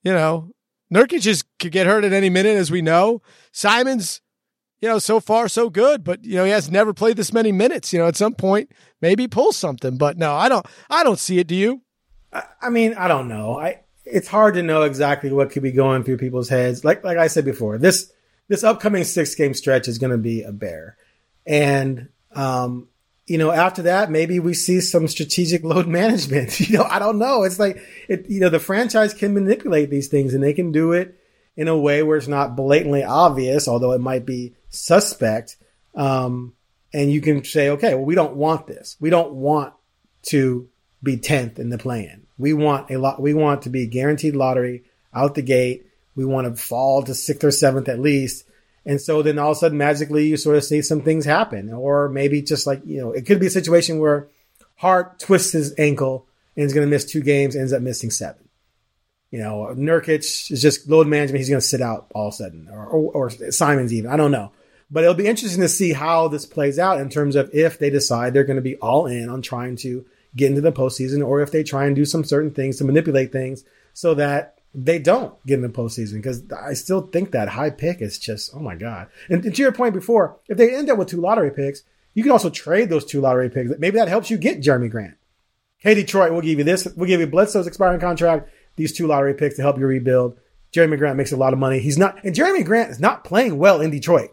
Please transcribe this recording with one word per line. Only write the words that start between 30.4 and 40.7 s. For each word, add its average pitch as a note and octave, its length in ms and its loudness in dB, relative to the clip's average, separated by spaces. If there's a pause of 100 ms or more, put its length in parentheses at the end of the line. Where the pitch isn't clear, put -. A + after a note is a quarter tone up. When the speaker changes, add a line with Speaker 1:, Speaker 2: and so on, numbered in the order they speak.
Speaker 2:
they C#3+ 100 2
can E3+ 180 -2
do D#3+ 220 2
it F3+ 240 -2 (380)
in D#3+ 120 -4
a D#3+ 100 2
way D3 240 2
where D#3 160 2
it's B2+ 100 -4
not C#3 280 -2
blatantly C#3+ 480 2
obvious, C3+ 640 2
although B2 240 2
it B2+ 100 0
might B2+ 240 -4
be B2 280 -8 (160)
suspect. A#2+ 880 0 (380)
Um, B2+ 580 -2 (400)
and C#3+ 180 0
you D3 100 2
can D3 220 0
say, C#3+ 260 0
"Okay, D3 240 2
well, C3 120 -2
we E3 100 0
don't D3+ 200 0
want D#3 320 -2
this. - 320 -18
We D3+ 100 -2
don't E3+ 240 2
want D3 400 -2 (540)
to B2+ 400 0 (360)